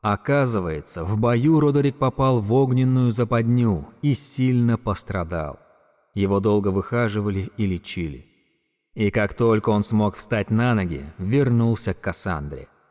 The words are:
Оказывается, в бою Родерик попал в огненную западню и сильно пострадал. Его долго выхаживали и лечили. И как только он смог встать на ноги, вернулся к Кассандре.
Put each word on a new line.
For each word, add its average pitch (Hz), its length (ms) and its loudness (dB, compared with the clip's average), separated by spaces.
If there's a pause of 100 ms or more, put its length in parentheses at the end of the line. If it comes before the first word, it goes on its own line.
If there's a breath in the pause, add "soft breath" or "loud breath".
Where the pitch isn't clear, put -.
Оказывается, 104 1000 -2
в 101 160 -2
бою 120 400 4
Родерик 143 380 2
попал 131 420 0
в 104 160 -2
огненную 127 560 2
западню 117 760 0 (120)
и 147 140 2
сильно 120 640 2
пострадал. 85 800 -6 (560)
Его 98 240 2
долго 104 300 2
выхаживали 101 880 -2
и 107 100 -2
лечили. 85 600 -6 (680)
И 104 160 0
как 104 240 -2
только 113 360 2
он 104 120 2
смог 107 320 0
встать - 360 -4
на 117 240 2
ноги, 82 300 -4 (140)
вернулся 117 760 0
к - 60 -14
Кассандре. 73 680 -6 (220)